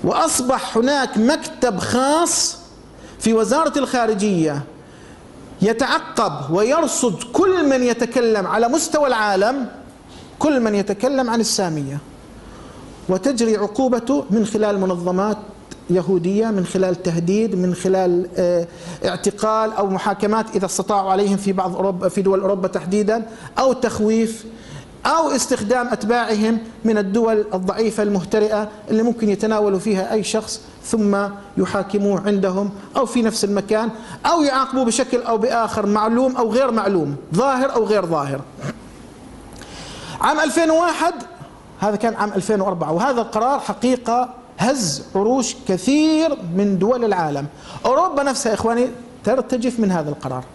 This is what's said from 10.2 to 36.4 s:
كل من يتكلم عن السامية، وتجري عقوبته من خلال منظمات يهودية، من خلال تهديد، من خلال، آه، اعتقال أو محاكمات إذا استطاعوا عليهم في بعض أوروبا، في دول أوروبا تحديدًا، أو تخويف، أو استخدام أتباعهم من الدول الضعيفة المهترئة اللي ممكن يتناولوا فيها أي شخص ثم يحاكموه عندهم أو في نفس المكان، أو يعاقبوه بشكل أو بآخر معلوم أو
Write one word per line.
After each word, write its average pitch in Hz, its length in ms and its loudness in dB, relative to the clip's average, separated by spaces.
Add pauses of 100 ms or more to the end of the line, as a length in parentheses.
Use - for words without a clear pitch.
كل 285 220 2
من 214 140 2
يتكلم 240 560 0
عن 233 100 0
السامية، 156 580 -2 (1080)
وتجري 220 480 2
عقوبته 240 720 0
من 208 160 2
خلال 208 340 0
منظمات 185 560 0 (540)
يهودية، 185 560 2
من 196 200 0
خلال 185 360 0
تهديد، 190 520 0
من 180 200 0
خلال، 180 640 2
آه، 175 300 2 (380)
اعتقال 214 680 0
أو 202 140 0
محاكمات 208 680 0
إذا 190 100 0
استطاعوا 190 440 -2
عليهم 196 260 2
في 196 160 -2
بعض 185 240 -2
أوروبا، 190 320 0
في 190 140 0
دول 190 180 4
أوروبا 190 280 0
تحديدًا، 208 580 0 (320)
أو 262 140 4
تخويف، 226 720 0 (600)
أو 302 240 2
استخدام 240 580 0
أتباعهم 220 680 0 (260)
من 220 140 4
الدول 214 460 2 (100)
الضعيفة 208 480 0
المهترئة 208 680 0 (220)
اللي 220 120 2
ممكن 233 260 2
يتناولوا 208 500 2
فيها 190 340 0
أي 220 100 0
شخص - 380 -4 (240)
ثم 202 320 2 (400)
يحاكموه 196 680 0
عندهم 196 440 0 (260)
أو 254 100 2
في 240 160 0
نفس 220 220 0
المكان، 208 460 0 (360)
أو 320 160 4
يعاقبوه 269 420 2
بشكل 240 380 0
أو 226 160 0
بآخر 220 480 0
معلوم 226 500 2
أو 226 160 0